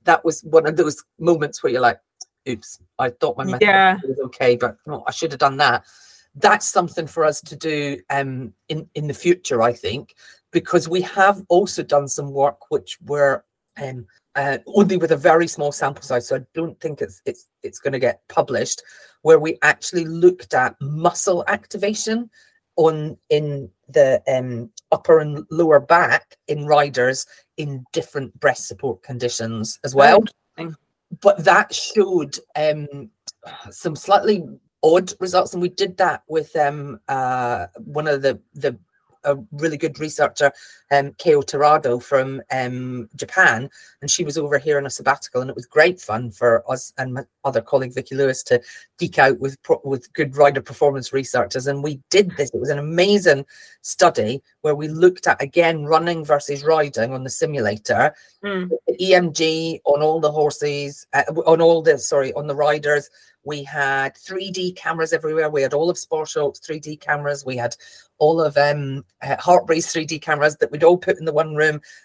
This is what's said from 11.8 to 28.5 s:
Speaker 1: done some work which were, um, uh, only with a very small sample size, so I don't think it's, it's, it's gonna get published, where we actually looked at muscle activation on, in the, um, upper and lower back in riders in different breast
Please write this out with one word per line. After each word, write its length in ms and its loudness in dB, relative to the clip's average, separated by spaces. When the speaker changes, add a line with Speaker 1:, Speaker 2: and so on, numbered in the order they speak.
Speaker 1:
done 260 0
some 240 -8
work 380 -2
which 320 -6
were, 420 0
um, 240 -12
uh, 180 -2
only 300 2
with 140 0
a 60 2
very 160 4
small 240 -4
sample 320 -6
size, 240 -4
so 100 -2
I 160 -10
don't 260 -8
think 220 -8
it's, 240 -10
it's, 240 -10
it's 180 -14
gonna 200 -4
get 300 -2
published, 520 -4
where 160 8
we 220 -2
actually 440 0
looked 480 2
at 260 0
muscle 680 -2
activation 840 -4
on, 400 0
in 400 -2
the, 320 4
um, 360 -4
upper 260 4
and 320 -4
lower 300 4
back 560 0
in 180 -6
riders 600 2
in 340 -8
different 480 -8
breast 300 0